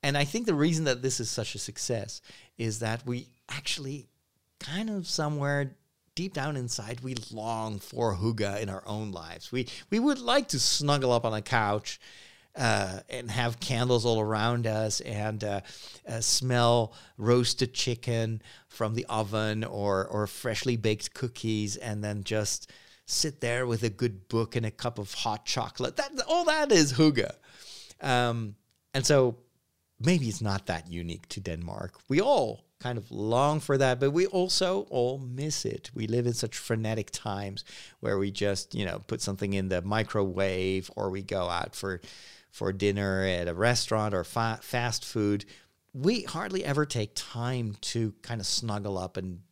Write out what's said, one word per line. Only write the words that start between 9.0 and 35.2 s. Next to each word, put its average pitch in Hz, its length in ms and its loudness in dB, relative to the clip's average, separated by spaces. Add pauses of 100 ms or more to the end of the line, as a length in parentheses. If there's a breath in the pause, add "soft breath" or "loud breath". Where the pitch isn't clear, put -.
lives. 85 400 -12
We, 123 160 -2 (220 loud breath)
we 214 100 4
would 277 200 4
like 247 300 2
to 139 100 0
snuggle 143 520 4
up 120 140 4
on 110 80 2
a 107 80 0
couch, 107 580 2 (560 loud breath)
uh, 101 440 2 (100)
and 120 220 -8
have 120 280 0
candles 120 460 2
all 113 140 4
around 110 480 2
us 110 340 0
and, 107 420 -4
uh, 101 180 -2 (460 loud breath)
uh, 117 140 -4
smell 120 720 4 (240 loud breath)
roasted 120 560 2
chicken 113 680 -2 (260 loud breath)
from 110 260 -2
the 120 160 -2
oven 110 540 0
or, 98 420 2
or 107 220 -2
freshly 120 500 -2
baked 107 380 0
cookies 107 640 -2
and 104 260 -6
then 104 200 -4
just 107 480 -2 (340 loud breath)
sit - 360 -2
there 123 240 0
with 117 180 0
a 117 60 2
good 101 380 -2
book 113 280 0
and 113 100 0
a 110 60 -4
cup - 280 -6
of 104 140 -8
hot - 320 -4
chocolate. - 520 -2
That, 523 140 -2 (160)
all 339 180 4
that 302 260 4
is 151 220 8
hygge. 131 380 6 (680 loud breath)
Um, 120 540 2 (380)
and 135 100 0
so 131 340 6 (600)
maybe 143 280 4
it's 104 140 -4
not 98 260 -2
that 82 240 -4
unique 85 380 -6
to - 100 -8
Denmark. 85 560 -6 (120)
We 143 140 4
all 208 440 2 (140)
kind 123 180 -2
of 104 120 -8
long 131 520 2
for 143 160 2
that, 131 220 4
but 139 120 4
we 175 160 4
also 185 600 2
all 127 280 2
miss 135 480 -4